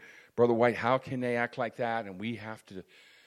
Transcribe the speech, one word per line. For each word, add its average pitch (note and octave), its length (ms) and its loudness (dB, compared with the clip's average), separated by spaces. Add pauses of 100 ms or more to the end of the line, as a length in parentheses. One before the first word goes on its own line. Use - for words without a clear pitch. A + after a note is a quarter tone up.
(340)
"Brother A#2+ 200 6
White, A#2 220 4
how A#2+ 220 2
can C3 220 -8
they B2 160 -2
act A#2+ 220 -2
like A#2 180 -4
that, A2+ 300 -2
and F#2+ 120 -12
we A2+ 180 -6
have A2 300 -14
to F#2+ 160 -14 (440)